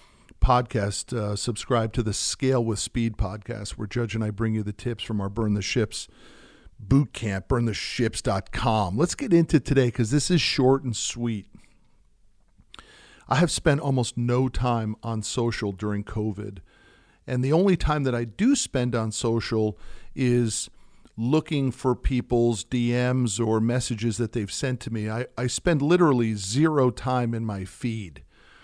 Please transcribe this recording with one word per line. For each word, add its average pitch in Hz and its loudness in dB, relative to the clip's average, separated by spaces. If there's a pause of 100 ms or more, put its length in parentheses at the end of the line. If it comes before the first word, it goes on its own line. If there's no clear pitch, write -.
(420)
podcast, 123 2
uh, 104 -2
subscribe 113 -2
to 127 0
the 107 0
Scale 131 0
with 110 -2
Speed 113 -2
podcast, 107 -6
where 107 -8
Judge 113 -4
and 113 -2
I 107 -2
bring 110 -2
you 107 -2
the 104 -4
tips 117 -8
from 107 -2
our 98 -2
Burn 107 0
the 101 0
Ships - -2 (720)
boot 135 2
camp, 98 -6
burn 120 2
the 110 0
ships - -2
dot 113 -2
com. 107 0
Let's 165 2
get 233 0
into 160 6
today, 127 2
'cause 113 0
this 143 2
is 175 4
short 139 4
and 117 -4
sweet. 117 -6 (1800)
I 123 2
have 160 4
spent 143 0
almost 131 0
no 123 0
time 113 -2
on 113 -4
social 113 -2
during 104 -4
covid. 104 -6 (680)
And 127 -2
the 139 2
only 185 6
time 151 0
that 127 0
I 120 -2
do 214 2
spend 123 -2
on 110 0
social 110 0 (340)
is 123 0 (480)
looking 135 0
for 127 0
people's 120 0
D 120 0
Ms 123 0
or 110 2
messages 117 0
that 117 -2
they've 104 -2
sent 127 -4
to 113 -6
me. 107 -2
I, 117 -4 (100)
I 127 -2
spend 135 0
literally 143 4
zero 127 2
time 123 -2
in 113 -4
my 101 -4
feed. 104 -8 (400)